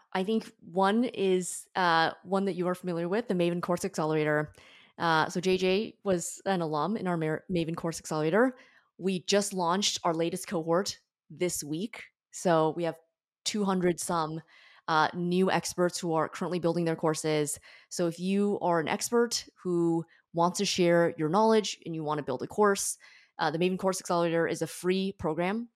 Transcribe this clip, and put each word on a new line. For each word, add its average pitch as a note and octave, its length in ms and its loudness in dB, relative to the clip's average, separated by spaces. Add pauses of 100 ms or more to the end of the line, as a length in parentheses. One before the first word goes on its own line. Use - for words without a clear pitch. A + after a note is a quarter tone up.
(120)
I F#3+ 120 0
think A3 260 0 (100)
one F#3+ 440 2
is, F#3 640 -2 (100)
uh, E3 360 4 (120)
one G3 220 0
that F#3 80 -2
you F3 140 -2
are F3+ 60 0
familiar F3 340 -4
with, G#3+ 200 -2
the G3+ 60 0
Maven F3 280 0
Course F3 220 -2
Accelerator. D#3 680 0 (460)
Uh, D#3+ 300 2
so F3+ 120 -6
J F#3 180 2
J F#3 460 0
was F3+ 420 -2
an F#3+ 140 0
alum D#3 360 -2
in F#3 100 -4
our F3 100 0
Mar-, D#3 340 -2
Maven E3+ 260 -2
Course E3 240 -6
Accelerator. E3 560 2 (420)
We F3+ 220 -2
just G3+ 320 0
launched F#3 520 0
our E3+ 100 2
latest E3+ 340 -4
cohort E3+ 500 0 (300)
this E3+ 340 -4
week. D#3 420 -8 (280)
So D#3+ 440 2
we E3+ 80 -2
have D#3+ 120 -2 (480)
two G#3 200 -2
hundred F3+ 360 2
some, D#3+ 400 -4 (480)
uh, D#3 260 4
new F3+ 360 2
experts F3 480 0
who E3 160 -2
are D#3 140 2
currently F3 300 -4
building E3+ 260 0
their E3 120 0
courses. D#3 600 0 (320)
So F3 180 -2
if E3 100 -6
you G3 420 0
are E3+ 200 2
an D3 80 -2
expert A#3 560 0 (180)
who E3+ 420 0 (280)
wants E3+ 260 2
to G3+ 60 0
share E3+ 520 4
your D#3 120 -2
knowledge G#3+ 580 2
and E3+ 80 -8
you D#3+ 80 -8
wanna D3+ 200 -4
build C3 200 -6
a - 60 -8
course, G3+ 500 0 (400)
uh, D#3+ 120 0
the D#3+ 80 -4
Maven F3+ 200 0
Course F#3+ 220 -2
Accelerator E3+ 480 0
is - 140 -4
a D#3+ 40 -4
free F#3+ 460 -2
program F#3 640 -4